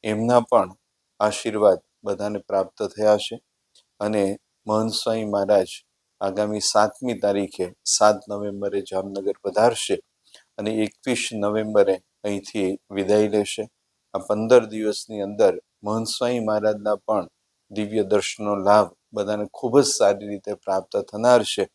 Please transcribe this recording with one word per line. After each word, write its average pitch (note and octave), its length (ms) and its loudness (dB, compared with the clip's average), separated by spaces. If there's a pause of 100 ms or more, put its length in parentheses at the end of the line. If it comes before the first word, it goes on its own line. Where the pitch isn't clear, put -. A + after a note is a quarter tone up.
એમના A2+ 360 2
પણ A2 320 2 (480)
આશીર્વાદ G#2 600 2 (240)
બધાને G#2 360 -6
પ્રાપ્ત F#2+ 440 -4
થયા G#2+ 340 2
છે A#2 220 -8 (600)
અને G#2 380 0 (300)
મહંત A2 240 0
સ્વામી A2+ 340 -2
મહારાજ G2+ 420 2 (540)
આગામી G#2 380 -2
સાતમી G#2+ 540 0
તારીખે, G2 600 -2 (120)
સાત G#2+ 300 4 (140)
નવેમ્બરે G2+ 520 -6
જામનગર G2 520 -6 (100)
પધારશે G#2 560 0 (580)
અને G#2+ 140 -4
એકવીસ A2 600 -4
નવેમ્બરે G#2 640 2 (280)
અહીંથી G2 540 -4 (140)
વિદાય G2+ 360 2
લેશે. G#2+ 420 -2 (440)
આ G2 40 -4
પંદર A2 480 4
દિવસની G#2+ 560 -6
અંદર G2 380 2 (240)
મહંત A2 240 -2
સ્વામી B2 320 -2
મહારાજના G#2+ 560 -2
પણ G#2 320 -4 (440)
દિવ્ય G#2 320 -2
દર્શનનો G#2 520 -2
લાભ G2+ 340 4 (240)
બધાને G#2 400 -4
ખૂબ B2+ 260 2
જ C3+ 60 4
સારી G2+ 420 0
રીતે G2+ 260 -10
પ્રાપ્ત F#2+ 440 -4
થનાર A2 460 2
છે. G2 320 -4